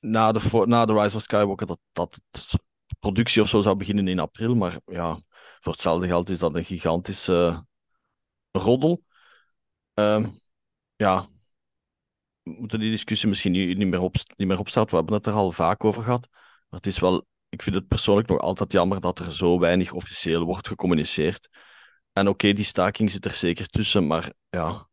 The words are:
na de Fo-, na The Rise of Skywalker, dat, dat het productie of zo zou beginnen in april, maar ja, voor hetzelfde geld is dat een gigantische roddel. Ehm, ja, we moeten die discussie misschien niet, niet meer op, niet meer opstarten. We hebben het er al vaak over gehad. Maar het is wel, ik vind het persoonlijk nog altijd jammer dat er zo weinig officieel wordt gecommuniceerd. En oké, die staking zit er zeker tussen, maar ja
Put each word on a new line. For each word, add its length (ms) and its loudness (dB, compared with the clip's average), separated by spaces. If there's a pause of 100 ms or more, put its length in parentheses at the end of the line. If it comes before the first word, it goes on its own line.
na 300 2
de 80 2
Fo-, 260 2
na 200 6
The 80 2
Rise 220 2
of 60 -4
Skywalker, 460 0
dat, 120 -10 (120)
dat 300 -8 (100)
het 280 -6 (400)
productie 420 2
of 80 2
zo 120 4
zou 140 4
beginnen 320 -2
in 120 -2
april, 360 -2
maar 300 -2
ja, 340 -6 (400)
voor 140 -6
hetzelfde 340 0
geld 220 0
is 100 -4
dat 160 0
een 80 -4
gigantische 1000 0 (880)
roddel. 520 2 (920)
Ehm, 340 2 (680)
ja, 340 0 (1120)
we 160 -14
moeten 200 -6
die 120 -2
discussie 380 -2
misschien 220 0
niet, 260 0
niet 100 0
meer 140 0
op, 140 -2 (220)
niet 100 -2
meer 120 0
opstarten. 320 0
We 60 2
hebben 180 0
het 120 -2
er 60 -2
al 180 2
vaak 320 0
over 200 0
gehad. 240 -2 (420)
Maar 100 -14
het 60 -12
is 140 -4
wel, 260 2 (240)
ik 120 -14
vind 140 -2
het 120 -4
persoonlijk 400 2
nog 120 2
altijd 320 -4
jammer 300 2
dat 180 -4
er 140 -8
zo 260 2
weinig 320 2
officieel 520 -4
wordt 240 -6
gecommuniceerd. 840 -2 (640)
En 140 2
oké, 260 2
die 120 -2
staking 460 0
zit 140 -10
er 100 -4
zeker 320 -2
tussen, 400 0
maar 260 -2 (160)
ja 440 -6